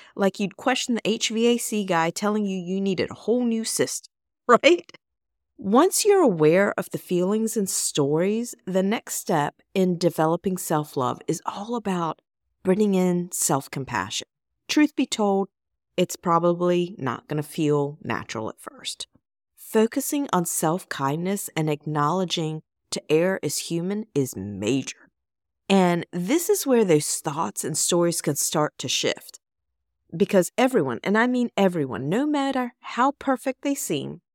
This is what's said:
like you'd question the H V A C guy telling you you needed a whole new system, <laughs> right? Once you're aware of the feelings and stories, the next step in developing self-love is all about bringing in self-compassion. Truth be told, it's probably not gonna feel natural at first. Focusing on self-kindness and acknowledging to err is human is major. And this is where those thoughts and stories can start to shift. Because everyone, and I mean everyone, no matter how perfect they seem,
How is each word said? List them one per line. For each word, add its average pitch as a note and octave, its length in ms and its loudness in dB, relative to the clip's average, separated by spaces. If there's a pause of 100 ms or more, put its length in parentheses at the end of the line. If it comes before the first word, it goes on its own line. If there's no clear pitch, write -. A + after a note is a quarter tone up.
(140)
like G3 260 0
you'd G3 160 -4
question B3+ 380 -2
the G#3+ 120 -2
H A3 220 -2
V A3+ 180 2
A A#3+ 120 4
C G#3+ 260 -4
guy E3+ 240 0
telling G#3 380 -2
you F#3+ 100 -2
you F#3 240 -4
needed G3 300 0
a - 40 -12
whole B3 300 0
new A3+ 200 0
system, - 460 -4 (200)
<laughs> - 180 -20
right? C#4+ 420 4 (680)
Once C#4 480 2
you're G4+ 160 6
aware F3+ 560 4
of F#3 120 -6
the D#3+ 80 -6
feelings G3+ 560 -2
and G3 140 -2
stories, F3 840 0 (100)
the F#3 180 0
next G3+ 340 -2
step D3+ 400 -2 (180)
in F#3 240 2
developing E3+ 580 0
self-love D3 640 -2 (100)
is D#3+ 160 -2
all A3+ 320 -8
about F3+ 460 -4 (400)
bringing G3 320 2
in F3+ 360 2
self-compassion. B2+ 960 -4 (420)
Truth D4+ 280 2
be C4+ 100 0
told, G3 420 0 (480)
it's F3+ 200 0
probably F3 840 2
not A#2+ 300 -6
gonna D3+ 140 -2
feel D3 600 0
natural A2 460 -6
at - 120 -12
first. - 460 -12 (500)
Focusing C4+ 760 -2
on F3+ 120 2
self-kindness E3+ 1120 -2
and D#3 140 0
acknowledging D#3 920 -2 (280)
to - 200 -8
err F3 320 4
is - 160 -4
human F#3 560 -4
is C3+ 200 0
major. G#2 760 -4 (580)
And F3+ 440 4
this G#3 360 0
is G4+ 180 2
where A#3+ 180 6
those D#3 320 4
thoughts E3 480 -6
and D#3+ 120 -4
stories F3 440 2
can D3 160 -2
start - 420 -2
to C3+ 100 -8
shift. - 520 -4 (760)
Because F#3 400 2
everyone, G#3+ 460 2
and G3+ 160 0
I A#3 80 4
mean B3 300 0
everyone, C#3+ 520 0
no A3+ 160 0
matter C4+ 560 -2
how C4 380 -2
perfect C4 440 -4
they C#4+ 120 0
seem, D3 460 -6 (140)